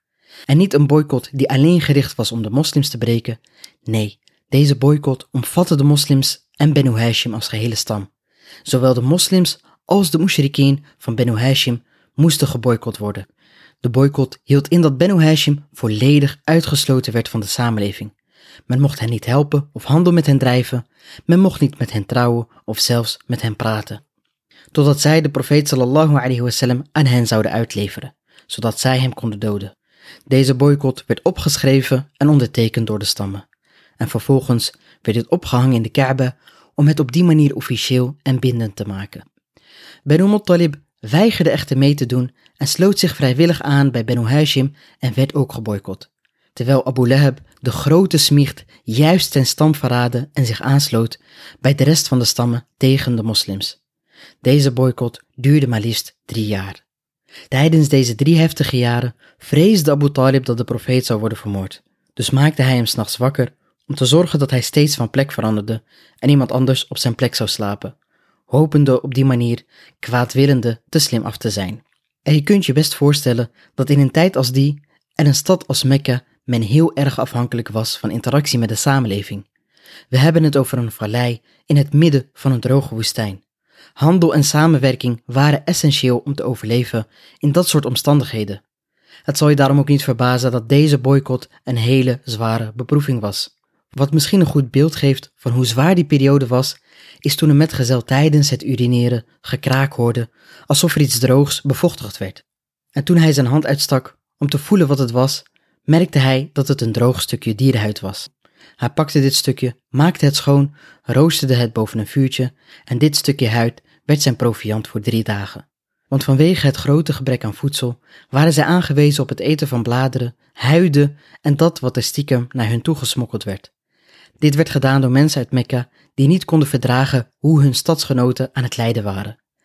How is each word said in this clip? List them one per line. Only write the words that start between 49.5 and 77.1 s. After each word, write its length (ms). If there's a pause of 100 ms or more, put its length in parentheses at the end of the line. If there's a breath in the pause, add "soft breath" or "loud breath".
verraadde 580
en 120
zich 160
aansloot 580 (400 loud breath)
bij 160
de 80
rest 240
van 120
de 60
stammen 420 (100)
tegen 380
de 80
moslims. 600 (580 soft breath)
Deze 300
boycott 520 (120)
duurde 320
maar 120
liefst 460
drie 220
jaar. 380 (640 loud breath)
Tijdens 420
deze 260
drie 220
heftige 400
jaren 380 (220 soft breath)
vreesde 540
Abu 200
Talib 340
dat 120
de 60
profeet 420
zou 140
worden 180
vermoord. 460 (300)
Dus 160
maakte 320
hij 140
hem 100
's 100
nachts 220
wakker 360 (340)
om 80
te 100
zorgen 340
dat 100
hij 120
steeds 340
van 140
plek 220
veranderde 520 (360 soft breath)
en 100
iemand 220
anders 360
op 100
zijn 180
plek 200
zou 140
slapen, 480 (480)
hopende 560
op 120
die 120
manier 380 (360 soft breath)
kwaadwillende 880
te 100
slim 260
af 120
te 120
zijn. 340 (380)
En 120
je 80
kunt 240
je 80
best 220
voorstellen 560 (240 soft breath)
dat 140
in 100
een 120
tijd 240
als 160
die 300 (340)
en 100
een 100
stad 320
als 160
Mekka 400 (200)
men 180
heel 340
erg 240